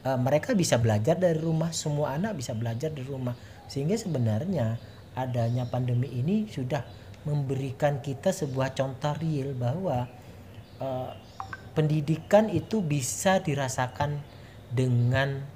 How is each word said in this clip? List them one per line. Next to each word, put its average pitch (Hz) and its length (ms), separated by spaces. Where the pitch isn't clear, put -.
eh, 131 160
mereka 143 400
bisa 147 240
belajar 113 400
dari 175 160
rumah, 160 400
semua 147 400
anak 190 240
bisa 120 160
belajar 117 320
dari 147 160
rumah. 131 320
Sehingga 165 320
sebenarnya 123 800
adanya 123 560
pandemi 123 400
ini 180 400
sudah 131 320
memberikan 139 720
kita 139 320
sebuah 135 400
contoh 135 480
real 147 320
bahwa, 127 560
eh, 127 300
pendidikan 156 720
itu 170 320
bisa 175 640
dirasakan 139 800
dengan 127 720